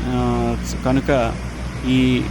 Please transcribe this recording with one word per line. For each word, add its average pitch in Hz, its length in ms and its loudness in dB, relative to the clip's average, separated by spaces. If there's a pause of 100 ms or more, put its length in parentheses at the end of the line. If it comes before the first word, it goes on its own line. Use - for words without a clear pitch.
ఆ, 120 540 0 (280)
కనుక 131 480 2 (540)
ఈ 127 440 4